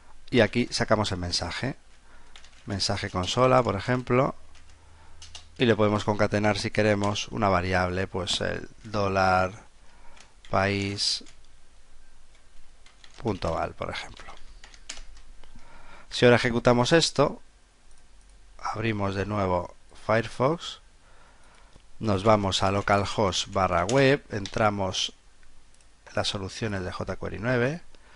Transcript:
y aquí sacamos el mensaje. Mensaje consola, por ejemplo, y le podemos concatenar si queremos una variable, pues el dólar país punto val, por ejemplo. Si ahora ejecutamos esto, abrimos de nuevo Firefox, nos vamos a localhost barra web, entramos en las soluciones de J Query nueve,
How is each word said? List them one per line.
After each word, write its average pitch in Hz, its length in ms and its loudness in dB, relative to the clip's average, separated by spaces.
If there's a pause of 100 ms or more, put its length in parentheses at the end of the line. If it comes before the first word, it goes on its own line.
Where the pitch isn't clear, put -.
(320)
y 120 100 6
aquí 117 300 2
sacamos 107 400 2
el 90 80 -2
mensaje. 87 560 -4 (920)
Mensaje 101 460 -2
consola, 127 500 4
por 104 140 0
ejemplo, 123 600 0 (1200)
y 131 80 2
le 110 100 6
podemos 104 300 4
concatenar 104 520 2
si 110 140 -4
queremos 104 560 2
una 113 220 0
variable, 92 580 2
pues - 320 -4
el 87 280 -4 (160)
dólar 95 680 2 (1000)
país 101 760 0 (2000)
punto 87 320 -2
val, 82 200 -4
por 87 180 -8
ejemplo. - 340 -10 (1800)
Si - 160 0
ahora 120 120 10
ejecutamos 120 560 4
esto, - 480 4 (1160)
abrimos 104 560 -2
de 98 120 -2
nuevo 92 500 0 (320)
Firefox, 117 720 0 (1200)
nos 101 240 0
vamos 104 400 4
a 98 80 4
localhost 101 800 0
barra 90 320 2
web, 135 480 4
entramos 101 840 0 (960)
en - 80 -20
las 104 140 0
soluciones 98 540 -4
de 92 100 -6
J 95 240 -6
Query 87 220 -8
nueve, 127 420 0 (340)